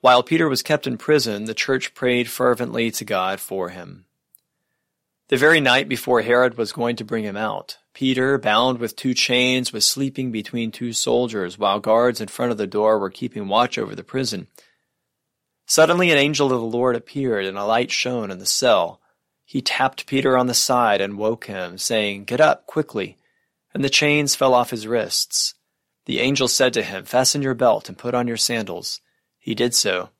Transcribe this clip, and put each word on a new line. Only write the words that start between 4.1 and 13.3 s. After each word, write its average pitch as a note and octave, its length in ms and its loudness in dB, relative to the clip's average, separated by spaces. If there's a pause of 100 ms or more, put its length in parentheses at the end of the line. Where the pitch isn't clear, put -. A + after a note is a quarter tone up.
The C#3 80 0
very D#3 240 6
night C3+ 280 2
before B2 340 0
Herod A#2+ 360 2
was A2 140 -4
going A#2+ 240 -4
to A2 80 -10
bring A2 200 -6
him G2+ 120 -8
out, G#2 420 -8 (160)
Peter, C3 420 2
bound B2 420 2
with A#2 180 -6
two B2+ 180 -2
chains, B2+ 580 0
was G#2+ 140 0
sleeping C3+ 440 -2
between A2+ 400 -6
two A#2 220 -8
soldiers, A2 680 -2
while G#2 220 0
guards A#2 400 2
in G#2+ 80 -8
front B2 240 -4
of G#2 60 -4
the G#2 80 -2
door G#2+ 320 2
were G2 120 -4
keeping G#2+ 380 -10